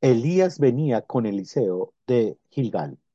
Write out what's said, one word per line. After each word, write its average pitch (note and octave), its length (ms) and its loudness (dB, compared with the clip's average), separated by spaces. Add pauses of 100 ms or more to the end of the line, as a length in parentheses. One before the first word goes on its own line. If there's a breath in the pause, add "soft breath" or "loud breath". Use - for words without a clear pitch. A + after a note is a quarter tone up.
Elías D#3 580 2
venía C3+ 440 2
con A#2+ 240 -4
Eliseo G2 680 -4 (120)
de A#2 320 0 (120)
Gilgal. C#3 480 -6 (160)